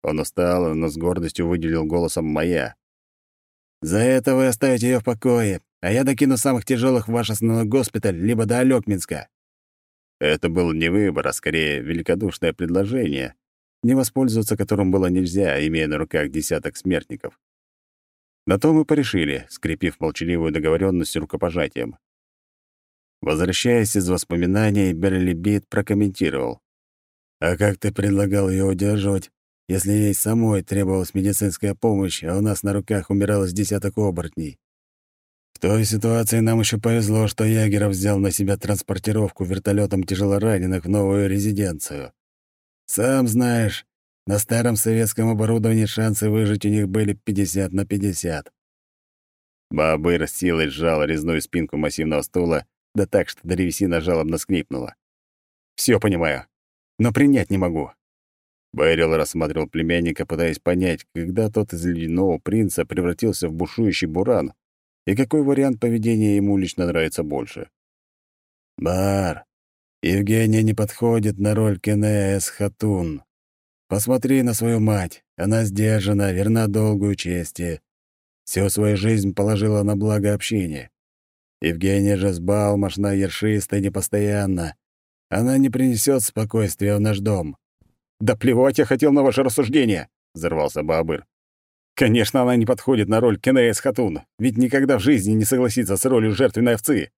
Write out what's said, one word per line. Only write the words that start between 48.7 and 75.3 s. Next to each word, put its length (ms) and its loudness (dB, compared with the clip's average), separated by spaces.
Баабыр 560 0
с 60 -10
силой 360 0
сжал 360 0
резную 360 -2
спинку 360 -4
массивного 460 -2
стула, 440 -2
да 120 0
так, 220 0
что 160 -18
древесина 560 -2
жалобно 380 -2
скрипнула. 560 -6
«Всё 220 2
понимаю, 480 0
но 140 2
принять 380 4
не 80 0
могу». 320 -2
Бэрил 440 4
рассматривал 520 -2
племянника, 560 -2
пытаясь 340 -2
понять, 560 -2
когда 360 -2
тот 220 -2
из 120 -8
ледяного 540 0
принца 480 -2
превратился 600 -2
в 40 -6
бушующий 540 -2
буран, 480 -2
и 80 2
какой 280 0
вариант 380 0
поведения 560 2
ему 200 2
лично 300 -2
нравится 360 -2
больше. 460 -8
«Бар, 640 0
Евгения 600 2
не 120 2
подходит 640 0
на 160 0
роль 240 0
Кенея 600 0
Эсхатун. 840 -4
Посмотри 540 2
на 120 0
свою 260 0
мать, 420 0